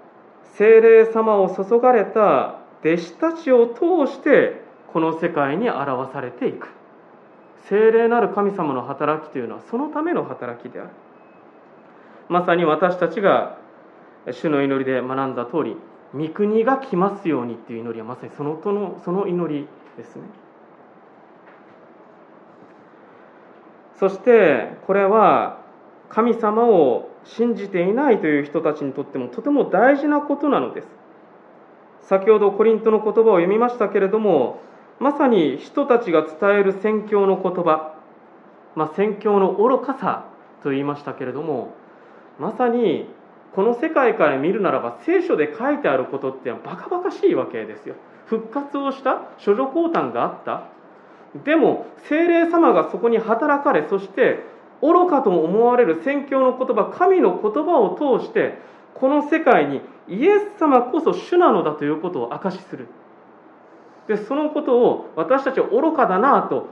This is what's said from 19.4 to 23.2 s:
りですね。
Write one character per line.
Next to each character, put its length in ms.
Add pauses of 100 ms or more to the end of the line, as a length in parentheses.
り 80 (300)
で 80
す 100
ね。 60 (3750)